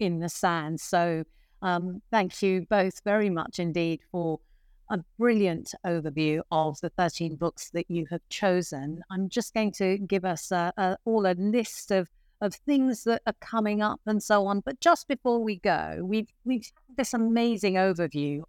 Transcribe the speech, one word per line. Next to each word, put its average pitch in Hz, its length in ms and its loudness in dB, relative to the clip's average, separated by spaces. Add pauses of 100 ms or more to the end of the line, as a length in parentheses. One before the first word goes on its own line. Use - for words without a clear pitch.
in 175 200 0
the 170 80 -4
sand. 165 520 -2
So, 170 440 0 (380)
um, 180 480 -2
thank 190 320 0
you 185 260 2
both 190 360 2
very 208 260 2
much 165 280 -4
indeed 165 420 0 (100)
for 165 280 -2 (520)
a 208 80 -2 (200)
brilliant 208 540 2 (140)
overview 156 540 0 (100)
of 156 300 0
the 175 100 -4
thirteen 170 460 -2
books - 340 -6
that 170 180 -6
you 170 220 -4
have 170 180 -6
chosen. 170 720 -2 (100)
I'm 190 180 -4
just - 260 -4
going 214 200 0
to 190 240 0
give 196 260 -2
us, 180 280 -4
uh, 175 240 0
uh, 190 200 0 (100)
all 220 200 2
a 185 120 4
list 214 520 -2
of, 190 180 2 (340)
of 202 120 -2
things 262 500 0
that 226 220 0
are 208 140 -2
coming 208 400 -2
up 214 240 -2
and 214 180 0
so 202 240 4
on. 202 140 0
But 262 200 -8
just - 280 4
before 240 340 0
we 214 180 -2
go, 80 420 0
we've, 208 260 0 (160)
we've 240 260 -2 (180)
had 247 100 -16
this 247 160 -2
amazing 226 600 2
overview 160 760 0